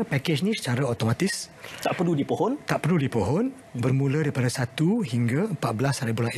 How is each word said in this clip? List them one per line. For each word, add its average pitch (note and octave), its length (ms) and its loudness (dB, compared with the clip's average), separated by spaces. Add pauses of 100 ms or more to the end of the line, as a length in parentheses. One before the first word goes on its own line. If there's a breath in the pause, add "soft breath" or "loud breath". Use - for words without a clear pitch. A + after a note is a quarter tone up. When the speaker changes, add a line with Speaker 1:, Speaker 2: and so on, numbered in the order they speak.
Speaker 1:
package D#3 400 0
ni A3 80 0
secara C3 320 -2
otomatis. A#2+ 640 0 (320 loud breath)
Speaker 2:
Tak - 160 2
perlu F3 160 2
dipohon? D3 480 0
Speaker 1:
Tak - 160 0
perlu E3 160 2
dipohon. C#3 560 0 (240)
Bermula C3+ 480 2
daripada C3+ 240 0
satu D#3+ 560 0
hingga B2 480 0
empat B2 240 -2
belas C3 240 0
hari A#2 160 -2
bulan A#2 220 0